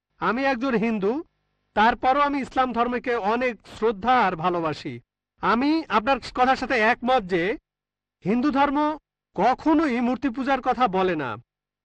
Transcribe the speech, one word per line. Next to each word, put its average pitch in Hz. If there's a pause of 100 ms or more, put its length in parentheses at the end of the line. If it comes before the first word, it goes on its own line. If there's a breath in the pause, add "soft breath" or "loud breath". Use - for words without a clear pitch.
(180)
আমি 220
একজন 269
হিন্দু, 220 (500)
তারপরও 247
আমি 285
ইসলাম 254
ধর্মকে 240
অনেক 240 (220)
শ্রদ্ধা 233
আর 185
ভালোবাসি। 160 (400)
আমি 269
আপনার 220 (180)
কথার 254
সাথে 262
একমত 240
যে 185 (680)
হিন্দু 247
ধর্ম 285 (360)
কখনোই 254
মূর্তি 254
পূজার 262
কথা 247
বলে 185
না। 127 (480)